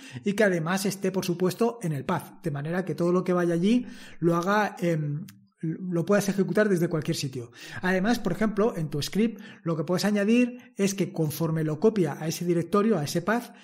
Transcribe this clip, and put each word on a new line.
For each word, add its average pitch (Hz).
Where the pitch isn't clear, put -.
y 202
que 214
además 185
esté, 190
por 185
supuesto, 185
en 165
el 135
path, -
de 160
manera 165
que 160
todo 175
lo 180
que 180
vaya 175
allí 214
lo 170
haga, 196
em, 156
lo 170
puedas 202
ejecutar 196
desde 175
cualquier 156
sitio. 123
Además, 190
por 180
ejemplo, 214
en 156
tu 143
script 226
lo 165
que 156
puedes 180
añadir 220
es 196
que -
conforme 160
lo 151
copia 185
a 156
ese 175
directorio, 175
a 147
ese 165
path, 233